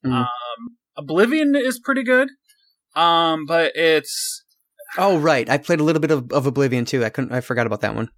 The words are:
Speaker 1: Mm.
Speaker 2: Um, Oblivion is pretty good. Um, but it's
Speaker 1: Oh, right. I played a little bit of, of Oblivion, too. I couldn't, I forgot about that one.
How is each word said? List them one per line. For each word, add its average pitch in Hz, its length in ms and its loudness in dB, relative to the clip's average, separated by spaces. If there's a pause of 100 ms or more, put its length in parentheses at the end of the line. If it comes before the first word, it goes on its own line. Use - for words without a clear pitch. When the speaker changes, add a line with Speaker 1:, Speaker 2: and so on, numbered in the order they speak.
Speaker 1:
Mm. 131 80 -2 (100)
Speaker 2:
Um, 123 40 -2 (680)
Oblivion 240 580 0
is 254 240 -2
pretty 269 240 -2
good. 254 280 0 (680)
Um, 165 500 2
but 165 300 2
it's - 680 0 (560)
Speaker 1:
Oh, 190 200 4
right. 147 320 2
I 165 80 2
played 165 220 0
a - 20 2
little 156 180 2
bit 156 100 0
of, 131 220 0
of 135 140 2
Oblivion, 127 380 0
too. 120 200 -2
I 110 60 -2
couldn't, - 220 -6
I 127 80 -2
forgot 120 260 -2
about 104 160 -4
that 107 120 -2
one. 113 240 -6